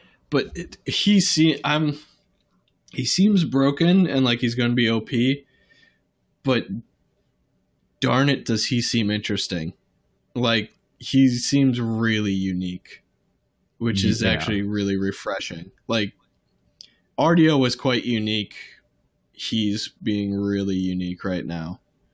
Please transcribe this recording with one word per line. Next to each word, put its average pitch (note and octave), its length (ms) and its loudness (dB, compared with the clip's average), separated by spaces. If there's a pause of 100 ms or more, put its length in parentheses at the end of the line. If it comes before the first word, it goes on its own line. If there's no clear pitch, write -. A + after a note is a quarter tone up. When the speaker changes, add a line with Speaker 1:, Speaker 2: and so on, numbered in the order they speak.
(300)
Speaker 1:
but C3+ 260 0
it, - 300 -12
he G3+ 360 2
se-, D#3+ 420 2
I'm, D3+ 340 0 (960)
he B2+ 120 -4
seems G3 400 4
broken C#3+ 640 4
and C3+ 180 2
like A#2+ 140 2
he's A#2+ 160 0
gonna A#2+ 200 2
be A#2+ 140 4
O A2+ 120 2
P, B2 440 0 (1000)
but B2 200 2 (1400)
darn C3 280 2
it, C3+ 160 -2
does A2 220 -2
he A#2+ 140 0
seem A2+ 280 0
interesting. G2+ 640 -4 (600)
Like, A#2 360 0 (280)
he C3+ 300 4
seems B2 520 0
really A2 520 0
unique, F#2 680 -6 (760)
which G#2+ 280 -2
is - 160 0
Speaker 2:
Yeah. A2 100 2
Speaker 1:
actually G#2+ 300 -2
really G2+ 360 -2
refreshing. F#2+ 720 -6 (160)
Like, G#2+ 260 -2 (1080)
Artio D#3 400 4
was B2 160 2
quite B2 300 0
unique. G#2+ 500 -2 (760)
He's G#2+ 580 -4 (120)
being G2+ 320 -4
really G2+ 420 -2
unique F#2 500 -4
right F#2 200 -4
now. E2 360 -8 (320)